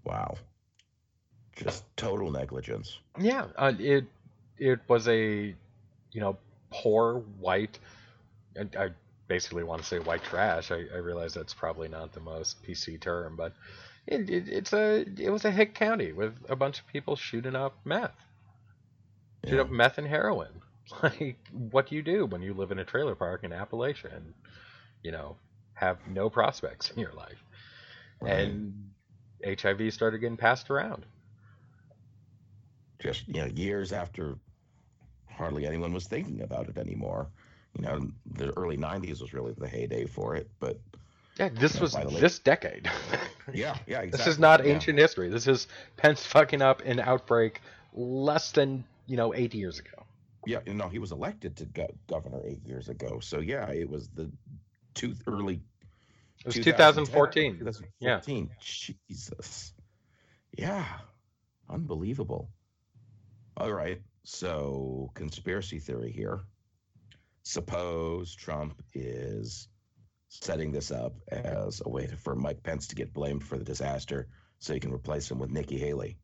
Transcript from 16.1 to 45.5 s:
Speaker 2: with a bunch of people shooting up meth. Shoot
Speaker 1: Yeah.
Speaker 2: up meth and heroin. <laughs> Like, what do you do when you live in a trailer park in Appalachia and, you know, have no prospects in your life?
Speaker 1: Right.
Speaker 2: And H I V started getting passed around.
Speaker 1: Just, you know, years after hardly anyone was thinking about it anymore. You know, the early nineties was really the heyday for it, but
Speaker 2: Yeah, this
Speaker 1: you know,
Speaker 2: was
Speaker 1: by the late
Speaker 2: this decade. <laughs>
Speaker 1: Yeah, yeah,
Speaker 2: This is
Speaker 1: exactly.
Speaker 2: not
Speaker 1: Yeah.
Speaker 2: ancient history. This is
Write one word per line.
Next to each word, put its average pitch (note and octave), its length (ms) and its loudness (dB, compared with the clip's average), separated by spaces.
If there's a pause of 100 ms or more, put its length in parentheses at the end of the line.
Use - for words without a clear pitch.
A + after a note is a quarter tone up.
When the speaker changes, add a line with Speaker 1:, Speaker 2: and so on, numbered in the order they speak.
Speaker 2:
with G#2+ 200 -2 (140)
a C3 80 0
bunch C#3 240 0
of - 80 -20
people - 280 -4
shooting B2+ 400 -4
up C3+ 280 -4
meth. F3 320 -2 (1300)
Shoot - 120 2
Speaker 1:
Yeah. C3+ 40 6
Speaker 2:
up B2+ 80 2
meth B2 280 6
and D3 100 -4
heroin. D3+ 500 2
<laughs> - 460 -8
Like, C#3 340 0 (140)
what A#2+ 380 2
do D3 60 -6
you D#3 60 -2
do F3 240 2
when F#2 160 -6
you F#2+ 140 -6
live F#2+ 160 -4
in F#2+ 80 -2
a F#2 60 -4
trailer B2+ 280 0
park F2+ 300 -4
in E2+ 80 -8
Appalachia A2+ 640 -6
and, E2 180 -16 (680)
you E2 80 -8
know, D2 240 -10 (400)
have F#2 320 0
no G2 240 -2
prospects - 580 0
in A2+ 100 -6
your G#2 140 -4
life? - 300 -16 (760)
Speaker 1:
Right. A2 100 0
Speaker 2:
And G2+ 580 -2 (540)
H G2 220 -4
I G2 80 6
V G#2+ 180 0
started A2 280 2
getting A#2 180 -2
passed A#2+ 340 4
around. C#3+ 340 -2 (1900)
Speaker 1:
Just, - 280 -6
you - 140 -8
know, C#2 40 -2
years F#2+ 480 -4
after E2 420 -6 (920)
hardly D2 360 -4
anyone E2 280 -2
was F#2 140 -6
thinking G#2 340 -6
about - 260 -6
it - 100 -10
anymore. G1+ 500 -6 (500)
You E2 60 -6
know, C#2 280 -4 (220)
the C#2 240 -4
early E2+ 200 -2
nineties E2 440 -4
was B1+ 120 -12
really A#1 220 -4
the B1 120 -6
heyday A#1+ 380 -4
for A#1+ 300 -4
it, - 140 -6 (100)
but B1+ 200 -4 (580)
Speaker 2:
Yeah, D3 160 2
this C#3+ 220 4
Speaker 1:
you C#3 40 -2
know, E3+ 40 4
Speaker 2:
was D3+ 100 0
Speaker 1:
by C#3+ 100 -2
the C#3 60 -4
late F#2 120 2
Speaker 2:
this F3 180 6
decade. - 560 2
<laughs> - 40 -4 (520)
Speaker 1:
Yeah, C3+ 260 -4 (100)
yeah, B2 180 -4
Speaker 2:
This F2+ 160 -4
is D#3 160 4
Speaker 1:
exactly. D#3 40 6
Speaker 2:
not D#3 240 12
Speaker 1:
Yeah. C#3+ 80 8
Speaker 2:
ancient D3+ 260 4
history. D3+ 300 8
This A#2 180 2
is C3 200 6 (300)